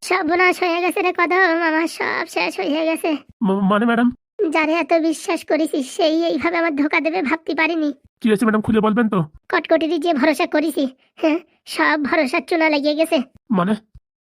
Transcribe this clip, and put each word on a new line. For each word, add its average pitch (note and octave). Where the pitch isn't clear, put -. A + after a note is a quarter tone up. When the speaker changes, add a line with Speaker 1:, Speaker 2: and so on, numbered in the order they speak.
Speaker 1:
সর্বনাশ F4+
হয়ে F4
গেছে F4+
রে F4+
কদম, F4
আমার D#4+
সব -
শেষ E4+
হয়ে D#4
গেছে। D#4+
Speaker 2:
ম-, G3
মানে G#3
ম্যাডাম? A#3
Speaker 1:
যারে D#4
এত E4+
বিশ্বাস E4
করেছি, D#4
সেই D#4+
এইভাবে E4+
আমার E4
ধোকা D4+
দেবে D#4+
ভাবতে D#4
পারিনি। D#4+
Speaker 2:
কি -
হয়েছে G#3+
ম্যাডাম, G#3+
খুলে A3
বলবেন G#3+
তো? G3
Speaker 1:
কটকটিরই D#4+
যে E4+
ভরসা D4+
করেছি, D4+
হ্যাঁ, D#4+
সব D4+
ভরসা D#4
চুনা D#4+
লেগে D4
গেছে। D#4+
Speaker 2:
মানে? F#3+